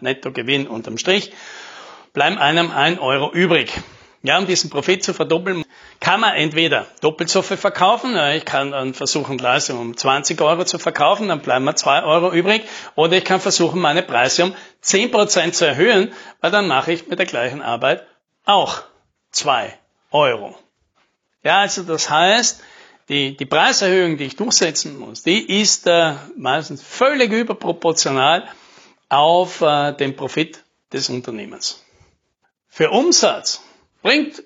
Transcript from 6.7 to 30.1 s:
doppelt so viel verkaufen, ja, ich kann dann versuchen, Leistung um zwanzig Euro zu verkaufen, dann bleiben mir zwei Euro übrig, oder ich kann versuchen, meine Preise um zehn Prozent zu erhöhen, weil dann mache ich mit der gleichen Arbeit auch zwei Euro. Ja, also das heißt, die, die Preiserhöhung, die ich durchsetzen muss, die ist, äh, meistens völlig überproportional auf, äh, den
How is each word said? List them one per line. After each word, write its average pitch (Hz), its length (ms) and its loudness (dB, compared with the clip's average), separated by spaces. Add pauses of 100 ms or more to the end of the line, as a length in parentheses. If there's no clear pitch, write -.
doppelt 160 300 -2
so 190 140 2
viel 185 140 -6
verkaufen, 220 580 0
ja, 147 180 2
ich 156 100 -4
kann 139 280 -2
dann 131 240 -4
versuchen, 139 420 -4
Leistung 127 420 0
um 117 180 -8
zwanzig 139 440 0
Euro 165 240 2
zu 175 140 -4
verkaufen, 180 480 0
dann 156 140 -2
bleiben 131 220 0
mir 151 120 0
zwei 147 260 2
Euro 170 300 2
übrig, 196 320 2 (320)
oder 165 220 4
ich 180 60 0
kann 190 160 2
versuchen, 180 400 0
meine 165 220 2
Preise 131 440 2
um 185 100 -4 (260)
zehn 233 300 0
Prozent 196 420 2
zu 175 120 2
erhöhen, 190 460 2 (300)
weil 170 80 2
dann 202 180 0
mache 135 240 0
ich 170 160 -6
mit 175 120 -4
der 185 80 -2
gleichen 127 340 -4
Arbeit 123 420 -2 (420)
auch 190 360 2 (480)
zwei 127 480 -2 (320)
Euro. 123 480 0 (840)
Ja, 165 160 2
also 196 240 -2
das 165 260 -4
heißt, 190 540 2 (460)
die, 139 280 -2
die 139 80 -8
Preiserhöhung, 180 720 2
die 143 80 -6
ich 131 100 -10
durchsetzen 160 640 -2
muss, 113 240 -16
die 185 400 0
ist, - 240 0
äh, 170 280 4 (220)
meistens 147 460 -4
völlig 254 500 0
überproportional 170 1160 0 (600)
auf, 170 540 2
äh, 147 300 2
den 135 240 -4